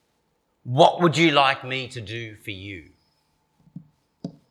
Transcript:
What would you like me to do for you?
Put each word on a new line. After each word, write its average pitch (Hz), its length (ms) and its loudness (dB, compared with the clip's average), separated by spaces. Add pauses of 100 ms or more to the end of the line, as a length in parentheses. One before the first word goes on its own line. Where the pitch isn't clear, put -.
(640)
What 143 360 4
would 170 160 2
you 165 160 4
like 139 320 2
me 131 240 -8
to 123 120 -14
do 110 440 -12
for 110 80 -10
you? 92 380 -14 (1600)